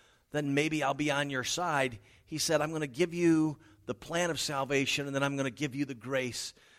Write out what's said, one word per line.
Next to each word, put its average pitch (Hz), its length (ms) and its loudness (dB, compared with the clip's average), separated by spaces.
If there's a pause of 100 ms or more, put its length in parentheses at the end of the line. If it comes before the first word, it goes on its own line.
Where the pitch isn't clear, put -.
(320)
then 147 220 0
maybe 151 300 2
I'll 139 100 2
be 147 160 0
on 143 200 0
your 131 140 -2
side." 135 540 0 (280)
He - 120 -8
said, 151 240 2
"I'm 156 100 -2
gonna 156 140 -2
give 147 280 0
you 160 440 4 (280)
the 127 100 -4
plan 170 340 -2
of 151 100 -2
salvation, 139 680 0
and 139 80 -4
then 139 80 2
I'm 139 120 0
gonna 135 140 0
give 131 260 -6
you 143 100 0
the 131 100 -8
grace 123 580 -4 (260)